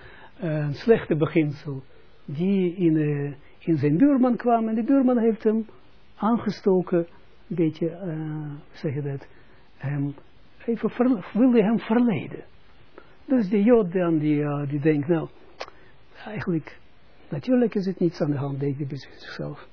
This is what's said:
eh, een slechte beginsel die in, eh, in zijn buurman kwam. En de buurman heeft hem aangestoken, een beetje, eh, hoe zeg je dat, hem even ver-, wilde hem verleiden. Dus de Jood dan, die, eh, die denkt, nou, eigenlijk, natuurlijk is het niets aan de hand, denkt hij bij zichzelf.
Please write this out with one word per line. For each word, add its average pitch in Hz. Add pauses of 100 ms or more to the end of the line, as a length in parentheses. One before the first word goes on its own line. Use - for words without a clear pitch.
(400)
eh, 185
een 151
slechte 202
beginsel 147 (420)
die 180
in, 165
eh, 143
in 165
zijn 147
buurman 254
kwam. 233
En 220
de 233
buurman 254
heeft 220
hem 220 (500)
aangestoken, 190 (500)
een 175
beetje, 160
eh, 175
hoe 156
zeg 147
je 143
dat, 139 (500)
hem 139 (520)
even 226
ver-, 247
wilde 233
hem 220
verleiden. 220 (840)
Dus 247
de 202
Jood 220
dan, 170
die, 147
eh, 143
die 147
denkt, 147
nou, 160 (1000)
eigenlijk, 190 (500)
natuurlijk 240
is 196
het 190
niets 170
aan 147
de 143
hand, 139
denkt 139
hij 147
bij 135
zichzelf. -